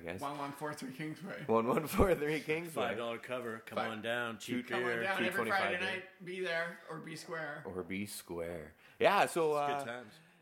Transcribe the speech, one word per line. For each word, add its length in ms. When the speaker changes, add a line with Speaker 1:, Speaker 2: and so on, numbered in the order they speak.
Speaker 1:
guess. 80
Speaker 2:
One 160
one 160
four 220
three 180
Kingsway. 540
Speaker 1:
One 220
one 180
four 280
three 260
Kingsway. 480
Speaker 3:
Five 100
dollar 180
cover. 480
Come 140
Speaker 1:
Fi- 100
Speaker 3:
on 140
down. 360
Cheap 280
Speaker 1:
Two 80
Speaker 2:
Come 100
on 60
Speaker 3:
beer. 140
Speaker 2:
down 80
every 180
Speaker 1:
Two 60
twenty-five 240
Speaker 2:
Friday 180
Speaker 1:
beer. 100
Speaker 2:
night. 360
Be 160
there 380
or 80
be 180
square. 480
Speaker 1:
Or 180
be 220
square. 680
Yeah, 280
so, 300
Speaker 3:
It's 160
Speaker 1:
uh, 60
Speaker 3:
good 80
times. 260